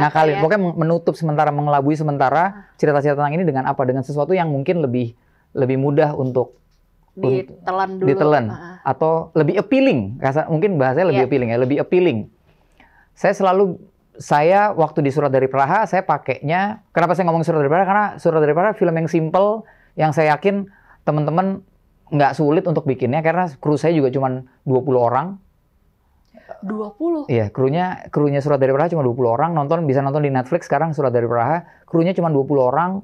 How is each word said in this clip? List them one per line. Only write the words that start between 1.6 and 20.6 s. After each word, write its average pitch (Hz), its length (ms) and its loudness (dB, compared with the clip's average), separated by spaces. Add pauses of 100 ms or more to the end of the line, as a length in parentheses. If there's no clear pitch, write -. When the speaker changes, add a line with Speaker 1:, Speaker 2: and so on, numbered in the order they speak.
Speaker 1:
sementara 143 480 0
Speaker 2:
Ah. 196 40 -12 (280)
Speaker 1:
cerita-cerita 143 400 2
tentang 147 160 -2
ini 185 80 0
dengan 135 240 -2
apa? 139 160 -2
Dengan 131 200 0
sesuatu 147 280 -2
yang 175 160 0
mungkin 139 320 -2
lebih, 123 320 -2 (440)
lebih 131 240 0
mudah 147 360 2
untuk, 127 400 -2 (600)
Speaker 2:
Ditelan 190 720 -4
Speaker 1:
un-, 190 120 -10
Speaker 2:
dulu. 190 80 0
Speaker 1:
ditelan. 151 440 2
Speaker 2:
Heeh. - 280 -14
Speaker 1:
Atau 160 320 -2 (240)
lebih 165 240 0
appealing. 170 600 0
Kasa-, 135 280 -2
mungkin 165 280 0
bahasanya 139 360 0
lebih 127 120 2
Speaker 2:
Iya. 123 40 -4
Speaker 1:
appealing 127 200 0
ya, 117 120 -2
lebih 131 200 0
appealing. 175 380 2 (960)
Saya 190 200 0
selalu, 190 400 2 (440)
saya 185 560 2
waktu 156 280 0
di 139 80 0
Surat 143 200 0
dari 131 160 2
Praha, 139 400 0
saya 190 160 -2
pakainya, 160 880 -4
kenapa 165 240 2
saya 180 120 0
ngomong 165 160 2
Surat 160 200 0
dari 139 80 2
Praha? 185 120 4
Karena 202 220 2 (100)
Surat 160 240 2
dari 151 120 2
Praha 185 200 2
film 185 240 0
yang 160 120 -2
simple, 185 560 0 (320)
yang 156 160 0
saya 151 240 2
yakin 196 320 -2 (360)